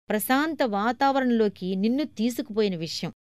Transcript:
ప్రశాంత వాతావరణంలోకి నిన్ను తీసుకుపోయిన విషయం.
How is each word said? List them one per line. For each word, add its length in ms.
ప్రశాంత 540
వాతావరణంలోకి 1120
నిన్ను 280
తీసుకుపోయిన 720
విషయం. 460